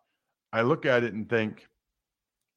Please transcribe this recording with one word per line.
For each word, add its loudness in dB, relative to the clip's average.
I 2
look 0
at 4
it -4
and -10
think, -2